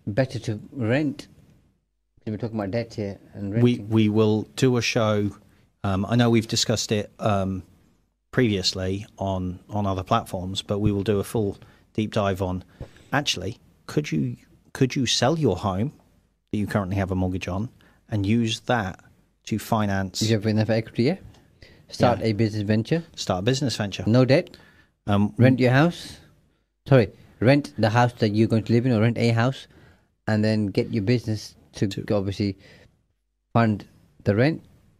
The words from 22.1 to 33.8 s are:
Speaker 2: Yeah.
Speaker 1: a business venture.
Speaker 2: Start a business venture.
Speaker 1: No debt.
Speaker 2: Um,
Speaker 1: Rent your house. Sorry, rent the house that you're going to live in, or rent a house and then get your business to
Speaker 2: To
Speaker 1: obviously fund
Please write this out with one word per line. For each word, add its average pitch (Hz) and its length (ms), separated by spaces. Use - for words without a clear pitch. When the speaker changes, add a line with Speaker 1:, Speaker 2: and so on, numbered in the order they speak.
Speaker 2:
Yeah. 113 80
Speaker 1:
a 110 60
business 107 300
venture. 117 400
Speaker 2:
Start 92 240
a - 40
business 131 320
venture. 101 320
Speaker 1:
No 123 180
debt. 143 320
Speaker 2:
Um, 101 320
Speaker 1:
Rent 123 220
your 123 120
house. 156 460
Sorry, 123 220
rent 143 380
the 107 120
house 120 240
that 110 160
you're 107 180
going 110 160
to 110 100
live 120 140
in, 127 60
or 104 80
rent 113 160
a 117 120
house 117 380
and 107 160
then 107 240
get 117 240
your 113 120
business 113 520
to 110 140
Speaker 2:
To - 180
Speaker 1:
obviously 98 420
fund 110 320